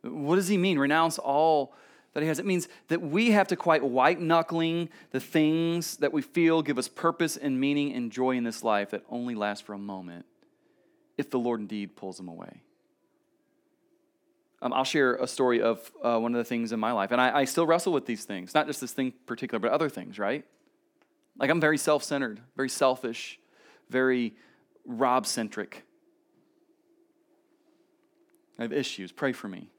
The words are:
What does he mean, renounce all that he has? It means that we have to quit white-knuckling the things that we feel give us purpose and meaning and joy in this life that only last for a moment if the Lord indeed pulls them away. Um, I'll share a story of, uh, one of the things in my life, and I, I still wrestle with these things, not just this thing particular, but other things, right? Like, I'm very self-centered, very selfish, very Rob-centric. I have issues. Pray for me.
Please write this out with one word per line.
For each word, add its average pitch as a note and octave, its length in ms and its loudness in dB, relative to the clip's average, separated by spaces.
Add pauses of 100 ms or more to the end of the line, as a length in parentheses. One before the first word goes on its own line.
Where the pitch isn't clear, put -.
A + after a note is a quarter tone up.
What D3 340 0
does F#3 120 2
he G3+ 80 4
mean, F3+ 220 2
renounce D#3 400 2
all D3+ 560 2 (380)
that D3 100 -2
he D#3 60 0
has? D#3 100 -2
It F3+ 80 -6
means F3+ 220 0 (200)
that E3+ 140 -2
we G3 280 2
have G3+ 180 6
to E3+ 80 0
quit D#3 280 2
white-knuckling E3 1040 2 (220)
the C3 100 -2
things E3 800 2
that D3 140 0
we D3 100 -2
feel E3 400 4
give D3 160 -2
us B2+ 100 -4
purpose E3 480 -2
and C3 240 -2
meaning C#3+ 320 0
and A#2+ 180 -6
joy B2+ 260 0
in A#2+ 80 -2
this A2+ 200 -6
life G2+ 260 0
that - 180 -8
only A#2+ 260 -6
last G#2 300 -4
for G#2 100 -12
a G2 40 -10
moment F#2 480 -12 (920)
if - 120 -4
the C3 80 -2
Lord A#2 220 0
indeed G2+ 360 -8
pulls F#2+ 220 -12
them F#2 100 -14
away. F2 340 -16 (2000)
Um, B2+ 120 -4
I'll C3 120 2
share C3+ 320 2
a B2+ 100 -2
story A#2+ 360 2
of, A2+ 280 0 (120)
uh, A#2 160 2
one A#2 160 0
of A#2+ 40 0
the A#2 60 -2
things A#2 280 -4
in A2 80 -4
my A2+ 120 0
life, G2 180 0
and B2 100 2
I, B2+ 200 4
I C#3 40 4
still D#3+ 220 0
wrestle F3 260 2
with C#3 120 0
these A2+ 200 -6
things, F#2 300 -10
not D3+ 120 4
just C#3+ 160 -8
this B2 100 -10
thing C3 200 -4 (120)
particular, A#2 340 -6
but G2+ 120 0
other D3+ 180 2
things, G2 300 -10
right? A2+ 280 -2 (920)
Like, C#3 120 2
I'm E3 100 4
very D#3 160 4
self-centered, C#3 640 -2 (140)
very C3+ 160 -4
selfish, B2+ 680 -2 (520)
very B2+ 440 2 (520)
Rob-centric. A#2+ 1000 -2 (2750)
I A#2+ 40 -6
have A#2 100 -4
issues. A2 400 -4
Pray C3+ 200 -2
for - 160 -10
me. F2+ 300 -14